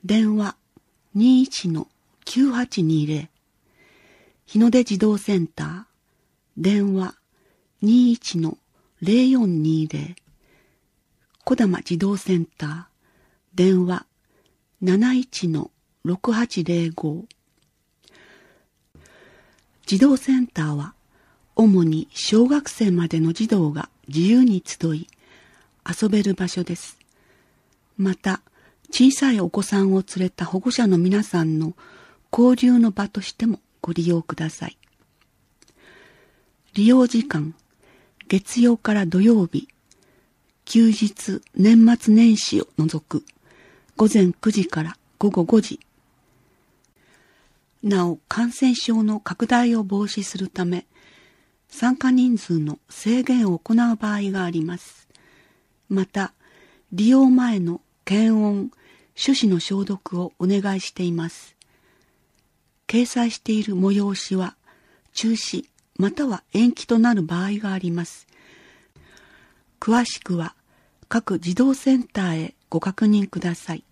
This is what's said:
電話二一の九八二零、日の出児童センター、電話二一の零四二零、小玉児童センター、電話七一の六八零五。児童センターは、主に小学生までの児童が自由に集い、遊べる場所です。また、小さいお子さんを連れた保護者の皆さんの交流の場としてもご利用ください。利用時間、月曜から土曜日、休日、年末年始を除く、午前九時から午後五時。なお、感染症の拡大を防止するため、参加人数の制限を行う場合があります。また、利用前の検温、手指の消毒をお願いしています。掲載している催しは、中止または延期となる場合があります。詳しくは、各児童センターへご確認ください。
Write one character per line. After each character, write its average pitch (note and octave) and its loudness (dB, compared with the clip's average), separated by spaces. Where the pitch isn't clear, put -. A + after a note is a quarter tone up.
電 G#3+ 2
話 G#3 -4
二 B3+ 6
一 C4 -4
の D#3+ -4
九 C4+ 0
八 A#3+ -4
二 D#3 0
零、 D3+ -6
日 - -2
の A#3 6
出 B3 4
児 G3+ -4
童 G#3+ 0
セ G3+ -2
ン E3 -2
タ - -12
ー、 E3+ -12
電 G3 0
話 F#3 -6
二 A#3+ 4
一 - -4
の D#3+ -4
零 A#3 2
四 G#3 0
二 D#3 0
零、 D#3 -12
小 B3+ 0
玉 G3 0
児 F3 -6
童 G3 -2
セ F#3 -2
ン E3 -2
タ - -12
ー、 D#3 -10
電 F3+ 2
話 F3+ -6
七 G3+ 2
一 B3+ -4
の D#3 -6
六 F3+ -4
八 A3 -2
零 E3+ -2
五。 D#3+ -8
児 F#3+ 0
童 C4+ 6
セ C4 0
ン B3 -2
タ - -8
ー D3+ -4
は、 D3 -8
主 G3 6
に D#3+ -2
小 A#3 2
学 C#4+ -2
生 G#3 0
ま E3+ 0
で E3 -2
の D#3+ 0
児 A3 -4
童 F3 0
が - -10
自 D3 -2
由 B3 6
に G3 2
集 E3 -6
い、 D#3+ -12
遊 G#3 -2
べ G#3 2
る G3+ 0
場 F3+ -4
所 F3+ -6
で E3+ -6
す。 - -20
ま F#3+ -2
た、 - -6
小 C4 6
さ C4+ 0
い G#3+ 0
お E3+ -2
子 G3 -4
さ G3 0
ん F#3+ 2
を F#3+ 0
連 F#3 -2
れ - -2
た - -8
保 F#3+ -4
護 B3 -4
者 A#3+ 0
の F#3 4
皆 F#3+ 2
さ F3 -2
ん D#3 -2
の D#3+ -6
交 B3 4
流 B3 4
の A3+ 4
場 G3+ -6
と G#3 -8
し - -14
て - -6
も A3+ -2
ご E3+ -8
利 E3+ -2
用 E3+ 0
く - -10
だ D#3+ -6
さ - -12
い。 - -18
利 G3+ 2
用 B3 6
時 A#3+ -2
間、 D#3 -6
月 F#3+ -2
曜 A#3+ 4
か G#3+ -2
ら G3+ 0
土 F3 0
曜 G#3+ 4
日、 - -6
休 A3+ 4
日、 G#3 -4
年 A3+ 8
末 - 2
年 A3+ 6
始 - -2
を - -6
除 D#3 -2
く、 - -8
午 A3 2
前 F#3 4
九 - -2
時 F#3 -2
か D#3 -6
ら D#3+ -10
午 G3+ 0
後 F3+ 0
五 A3 4
時。 - -8
な G3 0
お、 E3 -4
感 A#3+ -2
染 B3+ 2
症 A3+ -2
の G#3+ -2
拡 - -6
大 A#3+ 2
を A3 -2
防 G3 -4
止 G3+ -8
す - -12
る F#3+ -8
た F3+ -6
め、 F3 -6
参 B3+ -2
加 B3+ -2
人 B3+ 2
数 E3+ -2
の D3+ -6
制 A#3+ -2
限 A#3+ 0
を E3+ -2
行 - -4
う A#3 2
場 G#3+ -6
合 G#3 -4
が F#3+ -4
あ F3 -4
り E3 -4
ま F3 -8
す。 - -20
ま G3 -2
た、 F#3+ -8
利 G#3 0
用 C4+ 6
前 B3 2
の E3+ -6
検 G#3+ 2
温、 G3+ -2
手 - -2
指 C4 2
の F3+ 2
消 G3 -4
毒 F#3+ -8
を F3+ -10
お F3+ -4
願 G3 0
い F#3+ -4
し - -12
て - -8
い F3 -2
ま E3 -4
す。 - -20
掲 A#3+ 2
載 A#3 -2
し - -14
て - -4
い G#3+ -2
る G#3 -6
催 G3 0
し - -8
は、 F#3 -6
中 A3+ -2
止 - -6
ま G3 0
た D4 -4
は G3+ -6
延 A#3 2
期 - -12
と A#3 2
な A#3 4
る G3 0
場 E3+ -4
合 G3+ -4
が G#3 -6
あ F#3+ -6
り F#3 -6
ま E3+ -6
す。 - -20
詳 A#3+ 0
し - -12
く F3+ -6
は、 D#3+ -8
各 G#3+ -4
児 F3 -6
童 C4 2
セ C4+ 0
ン B3 -2
タ F#3+ -6
ー D#3+ -6
へ - -18
ご E3 -4
確 F#3+ -4
認 G#3 2
く F3+ -10
だ F3 -6
さ - -14
い。 D#3 -14